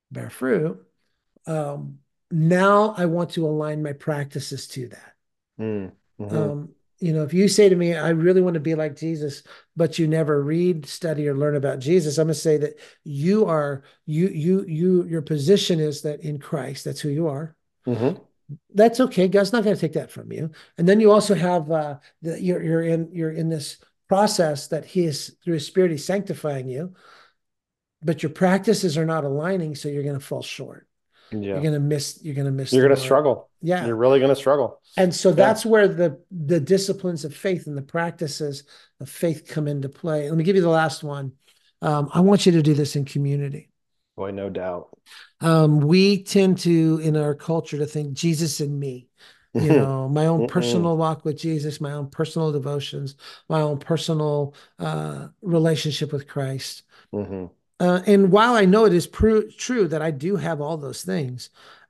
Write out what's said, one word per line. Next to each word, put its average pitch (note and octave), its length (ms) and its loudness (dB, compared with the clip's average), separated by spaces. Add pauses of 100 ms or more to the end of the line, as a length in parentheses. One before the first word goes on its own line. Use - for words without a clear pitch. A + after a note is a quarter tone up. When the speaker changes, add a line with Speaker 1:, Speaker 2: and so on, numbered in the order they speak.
(100)
Speaker 1:
bear A#2+ 180 -12
fruit. F#3+ 560 -2 (600)
Um, C#3+ 540 -6 (320)
now F#3+ 640 4
I F3+ 100 0
want E3+ 240 -2
to E3 160 -4
align D3+ 360 -4
my D3 120 -6
practices C#3 720 -8
to B2 200 -12
that. - 240 -20 (480)
Speaker 2:
Mm, G#2 320 -6 (280)
mm-hmm. G#2 160 -6
Speaker 1:
Um, D3 320 -4 (320)
you E3 120 -2
know, D#3 120 0
if C#3+ 100 -4
you F#3+ 140 4
say G3+ 200 6
to F#3 60 6
me, E3+ 220 2
"I D#3 140 0
really E3+ 300 4
want F3+ 140 2
to D#3+ 60 -2
be D#3+ 160 -2
like D#3 180 -4
Jesus," D3+ 480 -8 (320)
but D#3+ 240 0
you E3 80 2
never D3+ 340 2
read, D#3+ 460 0
study, D3+ 420 -4
or C#3 60 -2
learn D3 220 0
about C3+ 240 -2
Jesus, D3+ 360 2
I'm D#3+ 120 2
gonna D#3+ 60 0
say D3+ 240 2
that D3 200 -6 (240)
you E3+ 440 2
are, D3 360 -2 (240)
you, D#3+ 220 0
you, F#3 400 0
you, F3 380 2
your E3 160 -4
position E3 580 2
is D3+ 220 -4
that D3 180 -6
in D3 180 -8
Christ, C3+ 460 -8
that's C#3+ 160 -10
who D3+ 80 -6
you D3+ 180 -2
are. D#3 300 -8 (320)
Speaker 2:
Mm-hmm. A#2+ 340 -2 (500)
Speaker 1:
That's A#3 280 4
okay. F#3+ 260 2
God's G3 260 2
not A#3 120 0
gonna G3+ 100 2
take E3+ 200 -4
that - 180 -8
from A2+ 180 -16
you. D3+ 220 -8 (260)
And E3+ 100 2
then G#3 120 6
you G#3+ 100 8
also G#3 240 4
have, E3 380 0
uh, D3 260 -4 (240)
the, D#3+ 180 -10
you're, F3 220 -2
you're E3 220 0
in, E3 280 -2
you're D#3+ 200 -4
in D#3+ 160 -4
this D#3 300 -8 (300)
process F#3 600 2
that D3+ 160 -6
he F3 220 0
is, - 360 -8
through E3+ 120 -2
his D3 120 -4
Spirit, F#3 240 2
he's C#3+ 140 -6
sanctifying D3+ 640 -4
you, E3 260 -8 (1080)
but D#3+ 220 -4
your D3+ 80 -4
practices F#3 640 2
are D#3+ 100 0
not D#3+ 180 -2
aligning, D#3 500 -4
so D3 140 -10
you're C#3+ 160 -4
gonna C#3+ 160 -6
fall B2+ 220 -8
short. - 440 -16 (440)
Speaker 2:
Yeah. G#2 240 -6
Speaker 1:
You're D3 80 -4
gonna D3+ 180 0
miss, C#3+ 420 -4
you're D3+ 120 -10
gonna C#3 180 -4
miss C3+ 220 -2
Speaker 2:
You're C3 80 8
Speaker 1:
the C3+ 60 8
Speaker 2:
gonna C3+ 100 6
Speaker 1:
mark. C3 80 -6
Speaker 2:
struggle. C#3 440 2 (120)
Speaker 1:
Yeah. E3+ 240 -2
Speaker 2:
You're A#2 100 -2
really C3 240 6
gonna C3+ 160 4
struggle. C3+ 460 0 (160)
Speaker 1:
And F#3 160 2
so - 160 2
Speaker 2:
Yeah. D#3 60 2
Speaker 1:
that's G#3+ 280 4
where G#3+ 240 6
the, E3 320 -2 (100)
the E3 300 -2
disciplines F#3 640 -2
of C#3+ 100 -12
faith F3+ 320 -4
and D3 80 -8
the C#3 60 -8
practices D3+ 840 -6 (360)
of C#3 80 -14
faith D#3+ 400 -4
come D3+ 180 -4
into C#3 220 -6
play. D3+ 400 -6
Let D#3+ 80 -2
me D#3+ 80 2
give F#3+ 120 2
you F#3+ 60 4
the E3+ 60 2
last D#3+ 340 2
one. C#3+ 300 -8 (480)
Um, D3 320 0
I E3+ 80 2
want G3 240 6
you F#3 80 6
to E3 100 4
do D3+ 120 4
this C#3+ 220 -2
in C#3 100 -2
community. C#3+ 640 -4 (460)
Speaker 2:
Boy, G2 140 -8
no G2 200 -6
doubt. F2+ 380 -8 (520)
Speaker 1:
Um, D#3 400 4
we F#3 420 4
tend F#3+ 360 2
to, D#3+ 440 2
in D#3 140 0
our D3 180 0
culture, D#3+ 440 -6
to D3 80 -4
think D3 260 -8
Jesus D#3+ 480 -2
and C#3+ 180 -4
me. B2+ 300 -10 (460)
You D#3 180 2
Speaker 2:
<laughs> D3 40 8
Speaker 1:
know, C3+ 320 0
my D3+ 180 2
own E3 160 2
Speaker 2:
Mm-mm. B2 60 0
Speaker 1:
personal E3+ 480 0
walk D#3+ 280 -2
with D3+ 140 -4
Jesus, D3+ 420 -6
my C#3+ 120 -8
own D3 160 -8
personal D#3 440 -4
devotions, C#3 640 -6 (320)
my D#3+ 120 0
own D3 180 0
personal, D3+ 760 -2 (240)
uh, D3+ 500 -8 (120)
relationship D#3 720 0
with C#3 160 -8
Christ. C3+ 540 -8 (300)
Speaker 2:
Mm-hmm. G2 340 -8 (340)
Speaker 1:
Uh, F3+ 260 2
and G3+ 240 6
while A3+ 240 6
I G#3+ 100 4
know G#3 200 6
it G3 100 6
is E3+ 120 0
pru-, G#3+ 440 2
true A3+ 380 -2
that D3+ 140 -4
I E3 80 -2
do D#3+ 260 -4
have D#3 240 -4
all D3+ 160 -6
those C#3 260 -12
things, C#3+ 480 -6 (380)